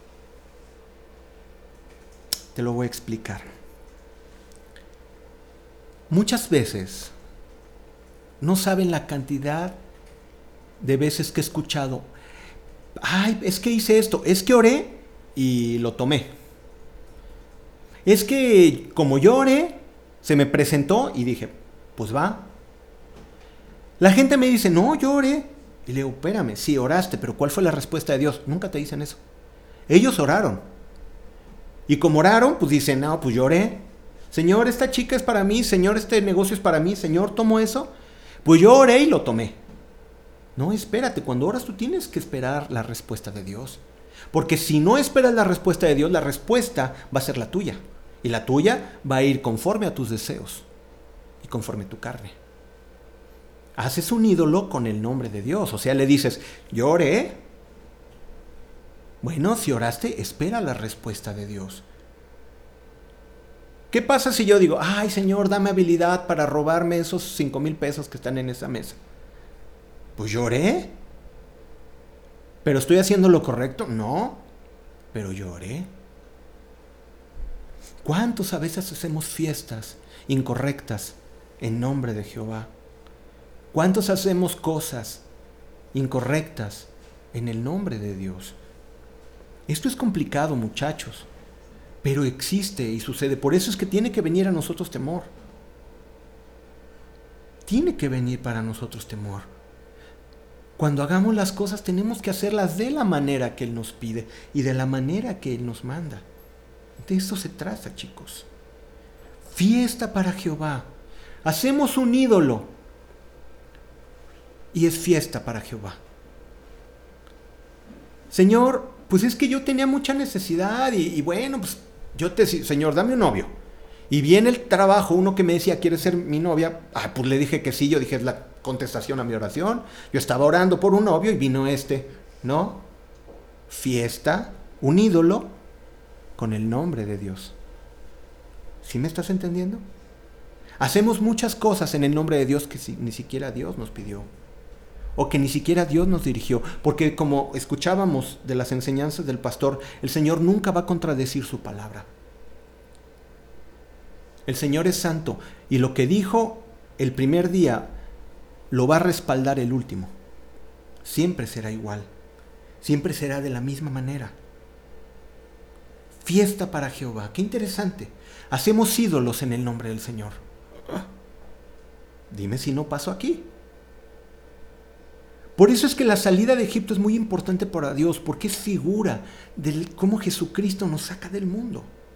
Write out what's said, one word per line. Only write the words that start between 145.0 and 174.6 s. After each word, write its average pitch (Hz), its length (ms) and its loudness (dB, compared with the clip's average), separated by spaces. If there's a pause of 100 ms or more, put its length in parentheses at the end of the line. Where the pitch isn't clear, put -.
o - 140 0
que 143 100 0
ni 135 80 2
siquiera 165 380 0
Dios 165 240 2
nos 175 160 2
dirigió, 120 360 0 (220)
porque 151 320 2
como 143 400 0
escuchábamos 165 880 -2
de 131 120 -4
las 127 180 -2
enseñanzas 139 520 -2
del 123 140 -4
pastor, 135 400 -2 (220)
el 135 80 -4
Señor 160 320 2
nunca 190 300 4
va 175 100 0
a 175 40 -12
contradecir 143 600 -2
su - 160 -10
palabra. 104 420 -14 (2500)
El 127 120 -4
Señor 156 300 0
es 180 100 0
santo 156 420 -4 (300)
y 135 80 2
lo 127 160 2
que 131 120 2
dijo 214 560 0 (360)
el 131 160 -2
primer 165 360 2
día 147 380 2 (840)
lo 127 160 2
va 156 100 4
a - 20 4
respaldar 139 580 0
el 123 140 -2
último. 98 380 -6 (920)
Siempre 151 440 -2
será 110 240 -10
igual, 104 320 -10 (800)
siempre 147 320 0
será 139 260 -4
de 139 100 -6
la 123 120 -6
misma 139 280 -6
manera. 131 440 -8 (1900)
Fiesta 196 460 2
para 139 180 -6
Jehová, 110 420 -10
qué 180 100 -6
interesante. 202 680 -4 (400)
Hacemos 214 500 2
ídolos 143 440 0
en 120 100 -2
el 123 100 -4
nombre 117 240 -6
del 110 140 -8
Señor. 107 320 -10 (2000)
Dime 101 260 -4
si 135 160 -4
no 147 160 -4
pasó 147 220 -6
aquí. 277 320 -4 (2000)